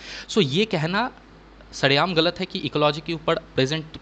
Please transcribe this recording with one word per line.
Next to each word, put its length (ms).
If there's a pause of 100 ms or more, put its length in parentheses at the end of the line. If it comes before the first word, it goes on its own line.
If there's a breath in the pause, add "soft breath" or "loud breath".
(280 loud breath)
So 160
ये 200
कहना 480 (600)
सरेआम 420
गलत 260
है 60
कि 120
इकोलॉजी 420
के 120
ऊपर 240
present 480 (180)